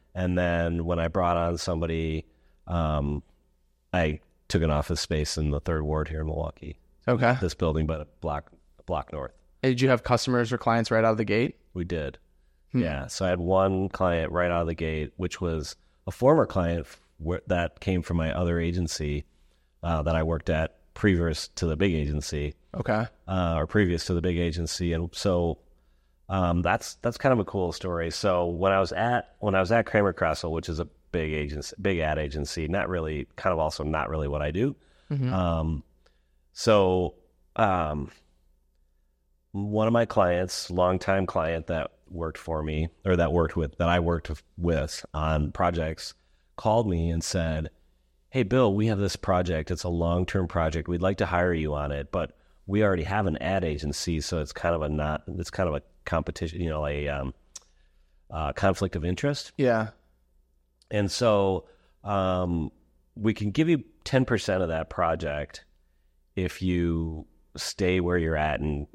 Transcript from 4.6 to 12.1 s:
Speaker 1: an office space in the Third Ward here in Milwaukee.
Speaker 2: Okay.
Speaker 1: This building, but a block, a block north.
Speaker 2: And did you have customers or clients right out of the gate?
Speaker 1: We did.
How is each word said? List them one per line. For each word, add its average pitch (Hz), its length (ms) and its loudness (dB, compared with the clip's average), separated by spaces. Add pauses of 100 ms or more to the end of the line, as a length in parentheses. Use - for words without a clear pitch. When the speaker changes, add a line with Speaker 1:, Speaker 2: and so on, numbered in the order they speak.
Speaker 1:
an 80 80 2
office 73 300 0
space 76 380 -2
in 76 120 0
the 71 100 0
Third 80 220 -2
Ward 76 260 -2
here 78 120 -6
in 78 60 -4
Milwaukee. 78 520 -8 (280)
Speaker 2:
Okay. 123 340 4
Speaker 1:
This 90 140 -2
building, 78 320 2
but 78 140 -4
a 76 60 -12 (140)
block, 73 300 -6 (280)
a - 40 -20
block 76 300 -4
north. 71 200 -8 (300)
Speaker 2:
And 131 100 4
did 123 80 -2
you 131 100 6
have 120 140 4
customers 120 480 2
or 120 60 0
clients 117 320 2
right 113 140 4
out 113 80 4
of 110 60 0
the 113 60 -2
gate? 107 320 0 (180)
Speaker 1:
We 90 100 -4
did. 80 340 -6 (540)